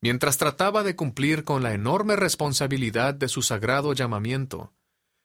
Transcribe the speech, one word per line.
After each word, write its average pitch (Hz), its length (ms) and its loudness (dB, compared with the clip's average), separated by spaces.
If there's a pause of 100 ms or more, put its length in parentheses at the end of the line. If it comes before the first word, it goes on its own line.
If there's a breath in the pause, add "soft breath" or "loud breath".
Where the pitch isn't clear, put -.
Mientras 127 360 2
trataba 190 460 2
de 190 140 -2
cumplir 147 480 0
con 135 180 0
la 117 100 0
enorme 175 420 0
responsabilidad 135 1000 0
de 139 140 -2
su 131 120 -4
sagrado 127 540 0
llamamiento, 120 800 -4 (500)